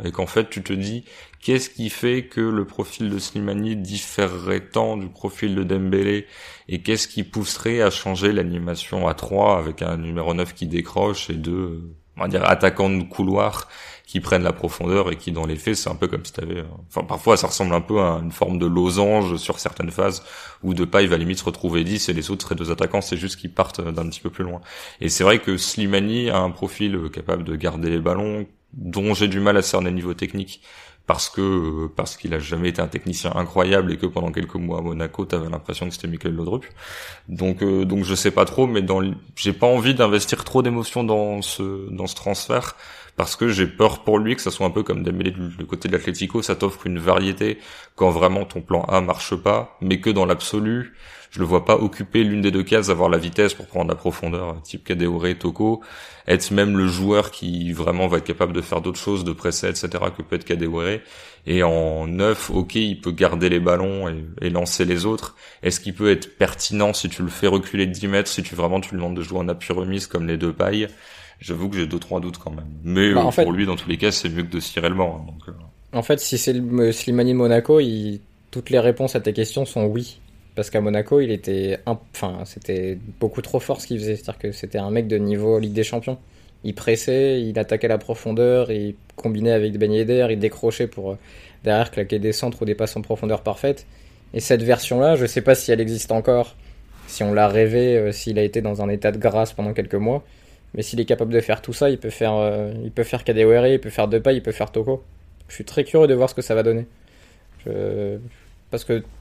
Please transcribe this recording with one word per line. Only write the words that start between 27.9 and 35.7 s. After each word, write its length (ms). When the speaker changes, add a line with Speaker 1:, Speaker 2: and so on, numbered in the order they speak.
Speaker 1:
les 100
ballons, 460
dont 400
j'ai 160
du 120
mal 160
à 60
cerner 280
le 60
niveau 180
technique 480
parce 200
que, 120
euh, 540
parce 220
qu'il 180
a 60
jamais 300
été 120
un 60
technicien 460
incroyable 580
et 40
que 100
pendant 260
quelques 240
mois 220
à 40
Monaco, 420
t'avais 240
l'impression 400